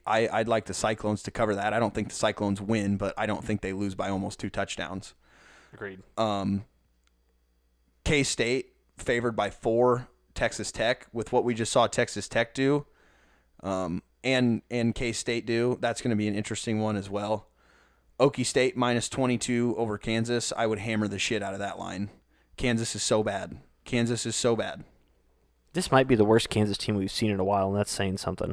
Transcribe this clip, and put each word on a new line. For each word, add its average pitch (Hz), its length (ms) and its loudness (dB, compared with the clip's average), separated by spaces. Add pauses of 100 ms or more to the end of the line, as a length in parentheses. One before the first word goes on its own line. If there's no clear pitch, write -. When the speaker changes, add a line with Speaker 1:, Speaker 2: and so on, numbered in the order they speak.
Speaker 1:
I, 113 220 2
I'd 110 180 0
like 113 200 0
the 95 80 -8
Cyclones 107 500 -2
to - 80 -8
cover 107 240 0
that. 104 160 -2
I 110 80 2
don't 107 120 0
think 107 180 -4
the - 40 -14
Cyclones 101 460 0
win, 101 360 0
but 98 200 -2
I 110 100 -2
don't 98 180 -4
think 104 160 -2
they 95 120 -4
lose 98 240 -4
by 95 120 -4
almost 98 300 -4
two 101 120 -6
touchdowns. 92 640 -6 (600)
Speaker 2:
Agreed. 95 260 -12 (160)
Speaker 1:
Um, 101 480 0 (1400)
K-State 131 680 0 (260)
favored 120 360 0
by 104 160 0
four, 123 580 2 (260)
Texas - 360 -2
Tech. 117 420 -2
With 110 200 -6
what 120 100 6
we 120 120 2
just 110 180 -2
saw 117 160 6
Texas - 400 -2
Tech - 260 0
do, 139 320 2 (760)
um, 92 380 -2 (200)
and, 123 480 2
and 117 240 0
K-State 120 500 -4
do, 120 360 0
that's 117 220 -2
gonna 120 120 0
be 104 140 0
an 101 80 -2
interesting 107 440 -4
one 107 140 0
as 98 160 -6
well. 101 380 -4 (720)
Okie 127 260 4
State 131 300 2
minus 120 320 0
twenty-two 120 680 0
over 107 220 -2
Kansas. 113 580 0
I 113 100 2
would 110 120 0
hammer 107 300 0
the 95 100 -4
shit 107 240 -2
out 98 120 -6
of 98 40 -10
that 95 220 -6
line. 92 300 -6 (460)
Kansas 113 380 0
is 104 80 -6
so 110 220 2
bad. 98 340 -4 (260)
Kansas 117 400 -2
is 117 120 -4
so 120 180 2
bad. 92 300 -6 (880)
Speaker 2:
This 180 180 -2
might 135 160 6
be 131 80 6
the 107 100 8
worst 110 260 6
Kansas 104 260 2
team 107 200 -2
we've 98 140 0
seen 110 200 0
in 98 100 0
a 92 40 2
while, 98 240 2
and 98 80 0
that's 104 140 0
saying 98 280 -2
something. 87 340 -4